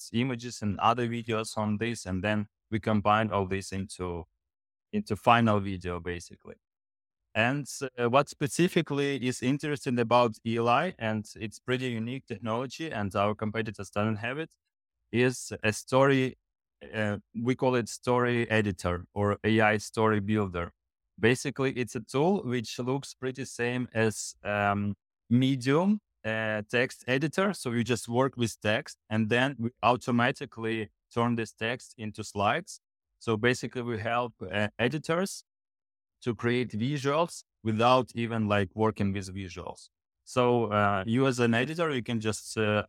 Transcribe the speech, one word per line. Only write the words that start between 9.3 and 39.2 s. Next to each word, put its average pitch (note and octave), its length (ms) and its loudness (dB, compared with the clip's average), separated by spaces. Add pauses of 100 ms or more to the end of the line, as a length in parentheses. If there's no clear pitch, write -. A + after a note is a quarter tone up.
interesting C#3 560 0
about A#2+ 460 4
Eli, A#2+ 520 2
and A2 280 -2 (100)
it's G#2+ 240 -10
pretty B2+ 320 -2
unique A#2+ 340 -6
technology, A#2+ 680 -6
and G#2 240 -4
our G#2 200 2
competitors G#2+ 560 -6
don't G#2+ 240 0
have A#2+ 240 -6
it, E3 100 -10 (600)
is B2 420 0 (100)
a G#2+ 80 2
story, C3 680 2 (560)
uh, G#2 240 -2 (220)
we B2 140 0
call B2+ 220 2
it A#2 120 0
story A#2+ 600 0
editor F#2+ 640 0
or G2+ 300 0
A A2 180 4
I G#2+ 160 4
story A2 440 0
builder. F#2+ 520 -2 (460)
Basically, C3 540 2
it's A#2 220 -6
a B2+ 40 -4
tool D#3+ 440 0
which A#2+ 360 -4
looks C3 340 -4
pretty C3 320 -8
same A#2+ 480 -4
as, A2 400 0 (100)
um, G2+ 520 0 (340)
Medium, C3+ 720 2 (240)
uh, A2 440 -2
text B2 380 0
editor. D#3+ 460 0
So - 180 -6
you A#2 120 0
just A#2 260 -2
work B2 280 0
with A#2 220 -2
text, A2 380 -2 (100)
and A2 220 0
then B2+ 300 2
we A#2 100 -4 (140)
automatically A#2 1080 0 (240)
turn A#2 220 0
this A2+ 180 -6
text A#2 420 -6
into G#2+ 280 -10
slides. A2 580 -2 (380)
So A2+ 180 0
basically, B2 460 0
we A#2 160 -6
help, A#2 340 -2 (180)
uh, G#2 180 0 (100)
editors D#3 640 -2 (800)
to A#2 140 -4
create A#2+ 360 -2
visuals C#3 720 -2 (180)
without A#2 500 4
even, A2+ 320 -2
like, G2+ 280 2
working G#2+ 400 0
with F#2+ 200 -6